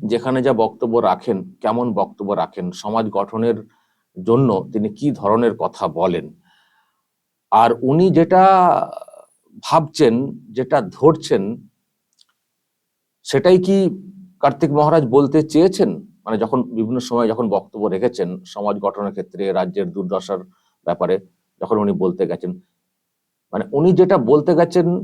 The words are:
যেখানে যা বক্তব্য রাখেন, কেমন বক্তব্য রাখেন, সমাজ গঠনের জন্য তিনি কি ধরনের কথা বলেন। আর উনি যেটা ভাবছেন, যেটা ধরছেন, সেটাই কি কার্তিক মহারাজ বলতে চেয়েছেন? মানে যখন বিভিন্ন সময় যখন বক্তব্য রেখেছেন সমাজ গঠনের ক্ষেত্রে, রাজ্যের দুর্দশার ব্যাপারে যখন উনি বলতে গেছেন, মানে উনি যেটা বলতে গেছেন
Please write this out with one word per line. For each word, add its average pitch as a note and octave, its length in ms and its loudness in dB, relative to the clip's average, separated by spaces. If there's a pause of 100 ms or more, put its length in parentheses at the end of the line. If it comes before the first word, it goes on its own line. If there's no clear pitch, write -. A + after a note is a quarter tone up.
যেখানে B2 380 -2
যা C3+ 100 2
বক্তব্য A2+ 460 -2
রাখেন, F#2+ 640 -2
কেমন A#2 340 -2
বক্তব্য G2 380 -4
রাখেন, F2+ 400 -6
সমাজ A2 380 -4
গঠনের A2 440 -2 (720)
জন্য A2+ 460 2
তিনি G#2+ 160 -2
কি C#3 220 -4
ধরনের A2 460 0
কথা - 320 -6
বলেন। E2 460 -4 (1160)
আর A#2 200 4 (120)
উনি D#3+ 280 2
যেটা E3 340 4 (1160)
ভাবছেন, C#3 760 0 (160)
যেটা B2+ 280 -2
ধরছেন, C#3 880 0 (1500)
সেটাই F3+ 360 4
কি F#3 320 2 (500)
কার্তিক C#3+ 300 0
মহারাজ D3+ 360 2
বলতে C#3+ 360 4
চেয়েছেন? D#3 640 0 (180)
মানে - 140 -4
যখন A#2 240 -2
বিভিন্ন A#2+ 380 -4
সময় A#2+ 280 -2
যখন A2 200 -2
বক্তব্য G2+ 380 -4
রেখেছেন F#2+ 580 -4
সমাজ G#2 340 -6
গঠনের G2 320 -4
ক্ষেত্রে, G2 420 -6
রাজ্যের F#2 380 -2
দুর্দশার F#2+ 480 -6 (460)
ব্যাপারে F2+ 340 -2 (420)
যখন G2+ 180 -2
উনি G2+ 140 0
বলতে F2+ 340 -2
গেছেন, F3+ 340 -8 (920)
মানে G#2 200 -4
উনি D#3+ 200 2
যেটা F#3 260 4
বলতে D3 360 2
গেছেন E3+ 320 2 (180)